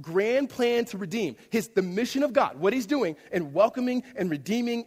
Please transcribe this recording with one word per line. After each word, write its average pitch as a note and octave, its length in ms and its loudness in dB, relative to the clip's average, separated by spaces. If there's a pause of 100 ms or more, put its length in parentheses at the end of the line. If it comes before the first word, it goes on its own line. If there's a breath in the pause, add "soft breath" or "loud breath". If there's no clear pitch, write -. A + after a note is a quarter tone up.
grand G#3+ 480 0
plan A#3+ 360 2
to G3 120 -10
redeem, F#3 380 -4 (120 loud breath)
his, A3+ 200 -2
the - 120 2
mission G#3 420 -2
of C#4 120 0
God, G#3+ 240 2
what F#3+ 160 2
he's B3+ 120 -2
doing G3 300 0 (160 loud breath)
in D#3 220 -2
welcoming B3 480 2 (140 loud breath)
and F#3 140 -2
redeeming A#3 560 -2